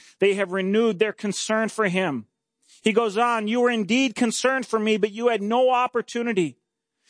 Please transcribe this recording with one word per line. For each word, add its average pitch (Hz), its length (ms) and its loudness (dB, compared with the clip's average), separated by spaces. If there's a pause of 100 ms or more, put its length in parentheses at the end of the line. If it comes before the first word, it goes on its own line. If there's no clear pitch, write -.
(180)
they 196 160 4
have 196 160 -4
renewed 196 480 0
their 214 140 0
concern 220 560 -4
for 220 180 -2
him. 175 400 -2 (560)
He 220 100 2
goes 208 240 0
on, 226 300 0
"You 233 140 0
were 247 100 4
indeed 226 460 0
concerned 254 500 0
for 226 140 -2
me, 214 160 2
but 208 160 0
you 233 160 0
had 220 140 0
no 240 280 2
opportunity. 233 840 -2 (540)